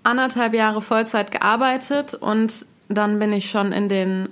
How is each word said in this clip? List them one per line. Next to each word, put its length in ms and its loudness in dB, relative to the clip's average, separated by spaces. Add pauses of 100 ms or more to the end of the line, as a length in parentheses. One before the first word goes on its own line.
anderthalb 520 0
Jahre 280 2
Vollzeit 480 0
gearbeitet 840 0
und 520 -2 (220)
dann 300 0
bin 140 0
ich 180 -2
schon 220 0
in 160 0
den, 440 0